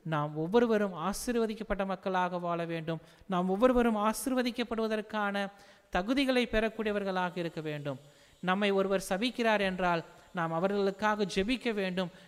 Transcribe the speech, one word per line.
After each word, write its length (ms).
நாம் 340
ஒவ்வொருவரும் 580
ஆசீர்வதிக்கப்பட்ட 920
மக்களாக 520
வாழ 260
வேண்டும், 360
நாம் 220
ஒவ்வொருவரும் 480
ஆசீர்வதிக்கப்படுவதற்கான 1500
தகுதிகளை 540
பெறக்கூடியவர்களாக 920
இருக்க 220
வேண்டும். 400
நம்மை 300
ஒருவர் 380
சபிக்கிறார் 520
என்றால் 440
நாம் 200
அவர்களுக்காக 720
ஜெபிக்க 380
வேண்டும். 380